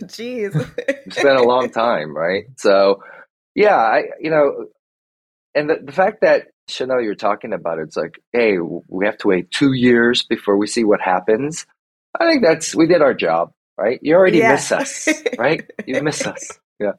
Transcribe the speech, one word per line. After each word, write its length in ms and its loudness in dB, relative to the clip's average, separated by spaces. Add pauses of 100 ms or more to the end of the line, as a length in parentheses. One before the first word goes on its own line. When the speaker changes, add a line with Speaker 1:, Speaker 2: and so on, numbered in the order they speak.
Speaker 1:
Jeez. 720 -8
Speaker 2:
it's 420 -6
been 160 4
a 60 2
long 260 2
time, 480 -2
right? 280 -2 (140)
So, 440 2 (540)
yeah, 200 4
I, 280 2 (160)
you 100 -6
know, 360 0 (880)
and 120 0
the, 140 -2
the 100 -18
fact 280 0
that, 260 2 (220)
Chanel, 320 -4
you're 160 -4
talking 360 -4
about, 280 -6
it's 160 -12
like, 240 -8 (120)
"Hey, 220 2
w-, 320 -4
we 180 -4
have 140 -2
to 80 -6
wait 240 0
two 220 2
years 500 2
before 340 -2
we 120 0
see 160 -2
what 160 2
happens." 640 -2 (540)
I 100 2
think 140 2
that's, 300 0
we 120 4
did 140 4
our 140 4
job, 380 -2 (260)
right? 240 -2
You 120 2
already 240 6
Speaker 1:
Yeah. 140 4
Speaker 2:
miss 180 -2
us, 380 -4 (300)
right? 260 -2 (220)
You 160 -4
miss 240 -4
Speaker 1:
<laughs> 0 -
Speaker 2:
us. 320 -12 (200)
Yeah. 200 -4